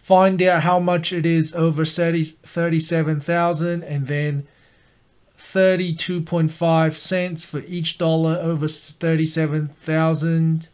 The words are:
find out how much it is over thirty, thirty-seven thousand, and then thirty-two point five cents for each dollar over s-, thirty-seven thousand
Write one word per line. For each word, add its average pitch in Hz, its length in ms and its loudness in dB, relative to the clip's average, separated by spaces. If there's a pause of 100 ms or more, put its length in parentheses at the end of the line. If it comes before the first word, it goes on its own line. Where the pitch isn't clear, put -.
find 190 400 4
out 180 220 4
how 180 160 4
much 175 340 0
it 165 140 0
is 160 260 2
over 160 320 0
thirty, 165 380 -2
thirty-seven 160 960 -2
thousand, 170 640 -2
and 143 240 -4
then 147 400 -4 (920)
thirty-two 180 840 0
point 160 300 0
five 160 460 2
cents 180 480 -6
for 143 220 -10
each 170 320 -6
dollar 160 380 2
over 160 280 -2
s-, - 240 -8 (100)
thirty-seven 156 680 0
thousand 160 1080 0